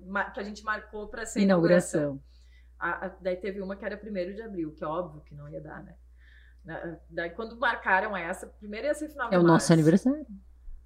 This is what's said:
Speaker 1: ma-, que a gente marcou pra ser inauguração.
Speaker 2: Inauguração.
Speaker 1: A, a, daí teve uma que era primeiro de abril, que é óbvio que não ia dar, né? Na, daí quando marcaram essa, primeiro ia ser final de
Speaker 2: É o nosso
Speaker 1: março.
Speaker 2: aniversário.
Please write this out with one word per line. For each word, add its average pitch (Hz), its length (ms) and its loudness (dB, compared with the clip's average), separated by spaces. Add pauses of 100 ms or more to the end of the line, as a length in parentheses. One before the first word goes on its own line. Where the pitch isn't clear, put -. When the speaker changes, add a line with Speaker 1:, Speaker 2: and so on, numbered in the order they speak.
Speaker 1:
ma-, 196 260 -4
que - 80 -10
a 202 40 -6
gente 208 200 -12
marcou 208 460 -8
pra 226 160 -10
ser - 160 0
inauguração. 175 600 6
Speaker 2:
Inauguração. 143 260 -4 (520)
Speaker 1:
A, 175 280 -4
a, - 20 -6 (100)
daí 185 160 -2
teve 196 260 -8
uma 190 140 -8
que 202 80 -16
era 208 140 -8
primeiro 202 360 -6
de 214 80 -12
abril, 175 300 -6
que - 120 -12
é 160 40 -4
óbvio 156 340 -6
que - 140 -20
não 147 140 -14
ia 156 120 -10
dar, 151 220 -14
né? 185 100 -20 (680)
Na, 160 340 -10 (120)
daí 170 220 -4
quando 220 260 -10
marcaram 220 580 2
essa, 180 320 -6
primeiro 214 400 -8
ia 302 60 2
ser 302 160 -6
final 247 200 -6
de 196 60 4
Speaker 2:
É - 40 8
o - 20 8
nosso 165 120 8
Speaker 1:
março. 160 200 6
Speaker 2:
aniversário. 196 520 4 (600)